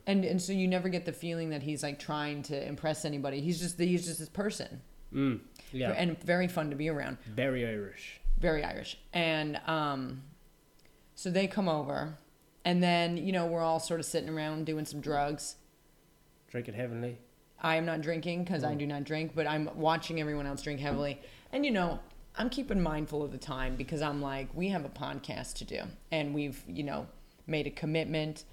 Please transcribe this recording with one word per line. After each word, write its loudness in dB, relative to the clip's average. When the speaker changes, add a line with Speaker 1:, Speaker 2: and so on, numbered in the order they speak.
Speaker 1:
And, 4
and 2
so -2
you 4
never 4
get 0
the -2
feeling -2
that -2
he's, -2
like, -4
trying -2
to -4
impress -2
anybody. -2
He's 2
just, -4
he's 4
just -4
this -8
person. -4
Speaker 2:
Mm, 2
yeah. 0
Speaker 1:
And 2
very 4
fun 0
to -4
be 0
around. -2
Speaker 2:
Very 2
Irish. -6
Speaker 1:
Very 4
Irish. -6
And, 2
um, 0
so -4
they 4
come 2
over, 0
and 6
then, 4
you 0
know, 4
we're 2
all 4
sort 0
of -4
sitting 0
around 0
doing 0
some -6
drugs. 0
Speaker 2:
Drinking -6
heavily. -4
Speaker 1:
I 4
am 2
not 0
drinking 0
'cause 0
I 2
Speaker 2:
Mm. -2
Speaker 1:
do 0
not -2
drink, -2
but 2
I'm 2
watching 2
everyone 0
else -4
drink -4
heavily. 0
And, 2
you 4
know, 2
I'm 2
keeping 0
mindful 0
of -4
the -8
time -2
because -2
I'm 0
like, -4
"We 0
have 0
a -6
podcast -6
to -6
do, -4
and 0
we've, -2
you -4
know, -2
made 0
a -4
commitment 0